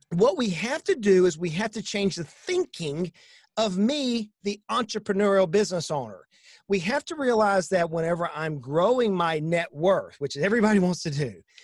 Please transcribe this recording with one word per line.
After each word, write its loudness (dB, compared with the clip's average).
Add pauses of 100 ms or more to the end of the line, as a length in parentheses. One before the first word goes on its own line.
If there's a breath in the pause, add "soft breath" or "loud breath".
(100)
what 4
we -2
have -4
to 2
do 6
is 0
we -4
have -4
to -10
change -2
the -8
thinking -6 (440 loud breath)
of 0
me, 0 (120)
the -6 (100)
entrepreneurial 0
business 0
owner. -8 (420 loud breath)
We 0
have -2
to -10
realize 2
that 2
whenever -2
I'm -4
growing 2
my 0
net -2
worth, 0
which -6
everybody 2
wants 0
to -2
do, -4 (220 loud breath)